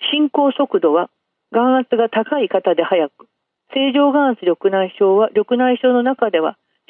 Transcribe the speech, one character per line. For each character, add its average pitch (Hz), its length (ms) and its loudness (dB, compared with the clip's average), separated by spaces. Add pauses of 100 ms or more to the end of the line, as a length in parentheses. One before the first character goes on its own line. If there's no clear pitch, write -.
(100)
進 294 200 0
行 285 220 0
速 - 280 -2
度 156 140 0
は、 175 160 -2 (400)
眼 247 260 0
圧 247 200 -2
が 226 120 0
高 226 320 -4
い 202 80 -2
方 185 260 0
で 165 80 0
速 160 280 0
く、 - 180 -20 (460)
正 269 180 0
常 285 200 2
眼 277 180 2
圧 233 120 -6
緑 180 280 0
内 190 280 -2
障 196 200 2
は 220 100 2
緑 214 300 -2
内 254 220 0
障 254 140 2
の 240 80 2
中 247 280 -2
で 165 100 0
は 156 160 -4 (340)